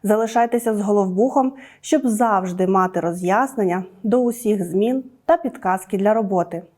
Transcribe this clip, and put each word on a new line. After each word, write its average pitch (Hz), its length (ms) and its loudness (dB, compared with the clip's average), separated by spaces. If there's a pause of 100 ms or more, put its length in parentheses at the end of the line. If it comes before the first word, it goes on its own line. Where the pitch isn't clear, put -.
Залишайтеся 226 720 0
з 208 60 -2
Головбухом, 208 720 0 (280)
щоб 285 260 0
завжди 190 600 0
мати 185 320 2
роз'яснення 185 840 0 (200)
до 226 140 2
усіх 226 460 0
змін 214 400 -2 (220)
та - 120 4
підказки 190 600 -4
для 202 160 2
роботи. 185 500 -2 (140)